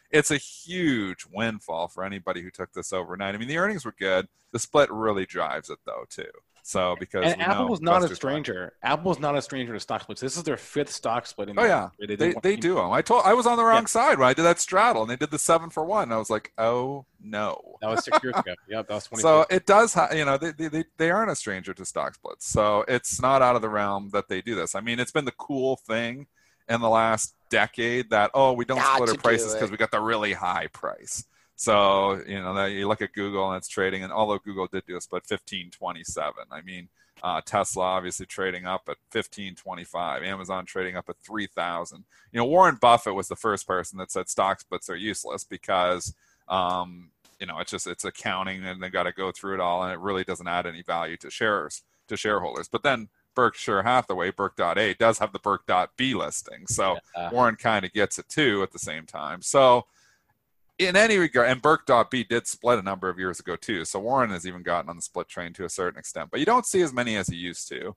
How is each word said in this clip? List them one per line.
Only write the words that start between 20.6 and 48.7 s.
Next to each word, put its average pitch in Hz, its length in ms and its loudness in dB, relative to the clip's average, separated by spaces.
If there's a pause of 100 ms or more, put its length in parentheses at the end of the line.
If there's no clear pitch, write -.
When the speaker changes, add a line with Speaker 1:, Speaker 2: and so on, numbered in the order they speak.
Speaker 1:
they, 156 160 -4 (140)
they 160 120 2
aren't 208 200 0
a 147 40 -2
stranger 95 380 -8
to 92 120 -14
stock 71 300 -4
splits. - 320 -14
So 104 400 4
it's - 360 -2
not 135 180 6
out 123 160 6
of 110 60 0
the 110 80 -4
realm 101 400 -2
that 101 180 -2
they 95 140 -4
do 117 120 -6
this. 87 200 -4
I 98 60 -6
mean, 117 200 -4
it's 120 120 -4
been 151 120 0
the 123 80 -4
cool 131 440 -4
thing 117 500 -6 (420)
in 117 140 0
the 113 80 4
last 113 440 2 (140)
decade 117 640 0
that, 104 240 4
"Oh, 135 180 6
we 120 140 -2
don't 131 120 0
Speaker 3:
Not 135 180 4
Speaker 1:
split 123 120 4
our 110 60 2
Speaker 3:
to - 40 -2
do - 40 -6
Speaker 1:
prices 113 320 2
'cause 110 160 -2
Speaker 3:
it. - 0 -
Speaker 1:
we 107 80 -8
got 110 120 0
the 107 100 0
really 107 340 0
high 90 340 -2
price." - 560 -10 (320)
So, 98 680 4
you 98 140 -8
know, 92 140 -6
that 98 140 0
you 101 200 -4
look 107 140 0
at 101 100 -6
Google 98 380 -4
and 92 80 -4
it's - 100 -12
trading, 95 340 -2
and 95 80 -10
although 104 280 0
Google 95 280 -6
did 92 200 -8
do 90 100 -10
a 87 40 -10
split, - 260 -10
fifteen 92 440 -8
twenty-seven. 82 800 -8
I 78 120 -16
mean, 90 260 -16 (340)
uh, 82 220 -4
Tesla 95 400 -2
obviously 92 400 -4
trading 90 400 -8
up 92 240 -8
at 73 80 -10 (140)
fifteen 101 440 -8
twenty-five, 85 680 -8
Amazon 95 420 -8
trading 92 320 -6
up 87 140 -8
at - 80 -14
three 104 280 -8
thousand. 85 600 -6 (260)
You 117 60 -2
know, 120 80 2
Warren 165 300 6
Buffett 117 380 6
was 95 140 -4
the - 80 -6
first 104 300 -2
person 92 320 -4
that 92 120 -10
said 92 200 -6
stock 98 300 0
splits - 280 -10
are 90 80 -6
useless 98 480 -8
because, 90 680 -2 (340)
um, 90 640 -2 (280)
you 98 80 -10
know, 80 120 -10
it's 87 140 -8
just, 92 140 -8
it's 87 200 -8
accounting 95 580 -6
and 92 180 -10